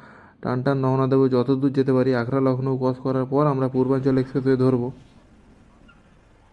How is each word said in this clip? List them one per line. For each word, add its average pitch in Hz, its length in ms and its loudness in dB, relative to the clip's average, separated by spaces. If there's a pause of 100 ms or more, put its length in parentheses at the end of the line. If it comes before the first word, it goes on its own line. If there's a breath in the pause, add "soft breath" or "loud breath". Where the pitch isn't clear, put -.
(420 loud breath)
টান 123 200 -4
টান 135 220 0
রওনা 131 220 0
দেবো, 135 220 4
যত 123 220 0
দূর 135 220 0
যেতে 135 200 0
পারি। 127 220 2
আগ্রা 123 260 -2
লখনৌ 131 380 0
ক্রস 127 180 -2
করার 131 300 -4
পর 139 200 0
আমরা 131 220 0
পূর্বাঞ্চল 131 500 0
এক্সপ্রেসওয়ে 131 380 0
ধরবো। 127 360 0 (1600)